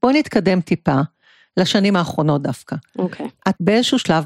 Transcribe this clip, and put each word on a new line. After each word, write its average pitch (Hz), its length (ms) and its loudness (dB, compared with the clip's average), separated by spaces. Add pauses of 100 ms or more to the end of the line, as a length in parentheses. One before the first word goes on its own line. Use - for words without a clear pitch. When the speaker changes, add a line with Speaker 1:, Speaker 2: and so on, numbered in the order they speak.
Speaker 1:
בואי 262 160 4
נתקדם 185 420 0
טיפה 143 400 0 (560)
לשנים 196 400 2
האחרונות 151 460 0
דווקא. - 340 -8 (220)
Speaker 2:
אוקיי. 175 300 -6 (200)
Speaker 1:
את 196 120 0
באיזשהו 226 380 2
שלב 160 280 0